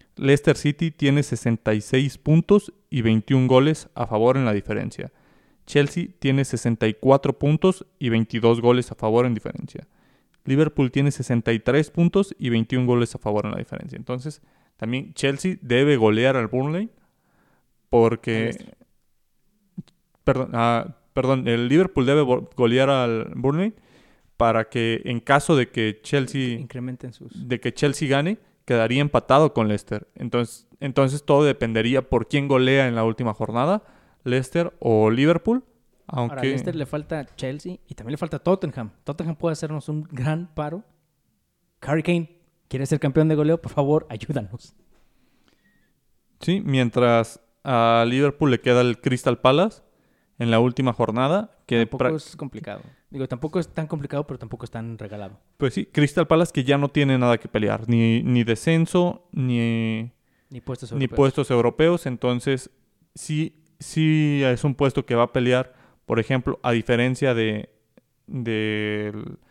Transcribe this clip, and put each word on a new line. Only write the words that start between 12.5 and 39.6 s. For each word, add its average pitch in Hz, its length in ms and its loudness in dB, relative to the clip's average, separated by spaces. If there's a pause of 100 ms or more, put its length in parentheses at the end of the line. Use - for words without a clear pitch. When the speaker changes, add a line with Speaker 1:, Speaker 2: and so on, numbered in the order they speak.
Speaker 1:
veintiún 120 360 0
goles 120 280 2
a - 40 -12
favor 104 280 -2
en 107 60 -6
la - 60 -8
diferencia. - 380 -12
Entonces, 127 460 -10 (340)
también 123 380 -8
Chelsea 147 480 -2
debe 135 340 4
golear 113 400 4
al 113 120 -2
Burnley 151 420 -4 (960)
porque 113 480 2
Speaker 2:
Al 113 80 -2
Leicester. - 320 -10 (1500)
Speaker 1:
Perdón, 131 300 -2
ah, 117 440 -2 (160)
perdón, 131 360 0
el 117 200 0
Liverpool 151 380 2
debe 147 160 4
vo-, 127 340 0
golear 127 340 2
al 117 440 -2
Burnley 151 400 -2 (640)
para 113 320 2
que 113 380 -2
en 120 140 -4
caso 147 360 2
de 123 140 0
que 110 320 -4
Chelsea 131 560 -4
Speaker 2:
Incrementen 127 560 -12
sus - 340 -16
Speaker 1:
de 120 120 -4
que 120 120 -4
Chelsea... 143 360 -2
gane, 147 300 0 (280)
quedaría 120 340 2
empatado 143 540 4
con 110 140 0
Leicester. 104 460 -4
Entonces, 120 520 -6 (140)
entonces 139 440 0
todo 147 200 4
dependería 120 640 0
por 117 180 0
quién 139 200 -2
golea 131 400 4
en 117 80 -2
la 113 80 0
última 113 280 -2
jornada, 120 500 -2 (420)
Leicester 131 560 -2
o 110 300 4
Liverpool, 165 540 2 (420)
Speaker 2:
Ahora, 156 100 -10 (180)
a - 20 -10
Speaker 1:
aunque 131 120 -2
Speaker 2:
Leicester 147 260 -4
le 147 120 -6
falta 151 380 -8 (120)
Chelsea 147 400 -10 (100)
y - 80 -18
también 113 180 -10
le 147 60 -6
falta 160 200 -8
Tottenham. 151 520 -4 (140)
Tottenham 156 320 -8
puede 165 160 -4
hacernos 151 360 -8